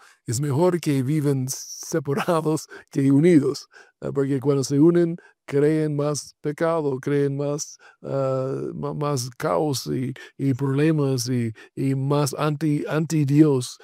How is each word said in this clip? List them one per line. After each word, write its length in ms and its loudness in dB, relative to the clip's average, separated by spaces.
Es 160 -6
mejor 400 2
que 200 0
viven 460 0
separados 1200 -4
que 180 2
unidos, 580 4
ah, 120 -6
porque 280 -2
cuando 240 0
se 140 0
unen, 360 4
crean 500 0
más 460 -4
pecado, 580 -2
crean 380 0
más, 400 -6
ah, 640 -4
ma-, 180 -8
más 440 -4
caos 500 -2
y, 260 -4
y 160 0
problemas 760 0
y, 240 -2
y 220 -2
más 420 0
anti, 520 0
anti 340 0
Dios 600 4